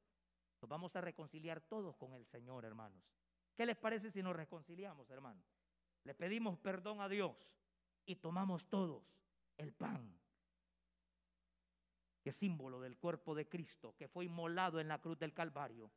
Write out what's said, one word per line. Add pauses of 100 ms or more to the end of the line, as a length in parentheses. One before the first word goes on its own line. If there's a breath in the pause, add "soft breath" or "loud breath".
(600)
nos
vamos
a
reconciliar
todos
con
el
Señor,
hermanos. (500)
¿Qué
les
parece
si
nos
reconciliamos,
hermanos? (600)
Le
pedimos
perdón
a
Dios (680)
y
tomamos
todos (540)
el
pan, (2000)
que
es
símbolo
del
cuerpo
de
Cristo,
que
fue
inmolado
en
la
cruz
del
Calvario,